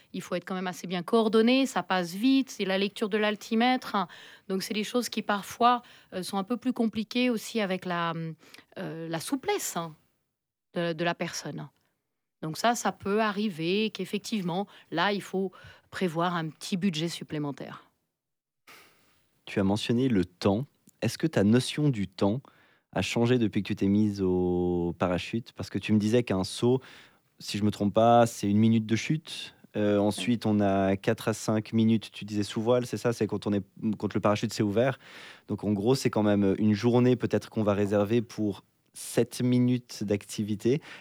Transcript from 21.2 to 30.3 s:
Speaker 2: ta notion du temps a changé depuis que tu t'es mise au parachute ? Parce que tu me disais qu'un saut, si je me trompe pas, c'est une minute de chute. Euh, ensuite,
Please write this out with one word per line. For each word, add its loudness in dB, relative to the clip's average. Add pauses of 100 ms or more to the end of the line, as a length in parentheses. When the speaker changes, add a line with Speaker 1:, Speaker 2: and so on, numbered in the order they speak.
Speaker 2:
ta 2
notion 2
du -2
temps -2 (520)
a -2
changé 2
depuis 0
que -6
tu -2
t'es 0
mise 2
au 2
parachute ? -2
Parce -10
que -6
tu -2
me 6
disais 4
qu'un 0
saut, 0 (580)
si -8
je -2
me 4
trompe -2
pas, 8
c'est -4
une 4
minute 4
de 0
chute. -4 (220)
Euh, 2
ensuite, 0